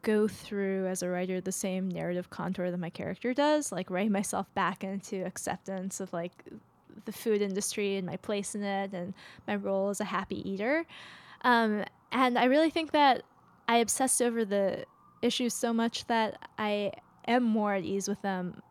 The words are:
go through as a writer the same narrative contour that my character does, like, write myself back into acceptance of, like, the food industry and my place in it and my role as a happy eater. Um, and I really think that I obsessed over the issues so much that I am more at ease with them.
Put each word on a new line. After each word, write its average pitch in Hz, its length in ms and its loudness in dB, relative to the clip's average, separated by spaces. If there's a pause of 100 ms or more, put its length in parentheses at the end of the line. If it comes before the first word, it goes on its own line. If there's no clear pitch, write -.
go 214 240 4
through 196 600 -2
as 185 140 -2
a 180 80 -2
writer 185 320 -2
the 190 100 -4
same 190 380 -2
narrative 175 400 -2
contour 180 420 -2
that 175 60 -4
my 175 140 -4
character - 420 -4
does, 294 380 2
like, - 180 -4
write 190 220 0
myself 190 420 -2
back 185 300 0
into 190 420 -6
acceptance 190 760 -6
of, 185 140 -8
like, 175 180 -6 (720)
the 220 60 -8
food 208 300 0
industry 196 560 -2
and 190 80 -2
my - 120 -6
place 202 360 -4
in 208 100 -4
it 196 300 -2
and 180 200 -6 (340)
my 208 80 0
role 196 340 0
as 202 120 -4
a 202 40 0
happy 190 440 -4
eater. 240 360 0 (580)
Um, 226 400 4 (280)
and 247 260 4
I 233 80 6
really 302 240 6
think 320 220 -2
that 285 320 6 (440)
I 233 100 4
obsessed 247 440 2
over 233 240 2
the 196 400 0 (380)
issues 240 320 2
so 233 180 0
much - 340 0
that 226 300 2 (220)
I 208 320 0 (360)
am 247 160 6
more 214 320 4
at 190 80 0
ease 196 240 -2
with 202 140 -4
them. 185 500 -2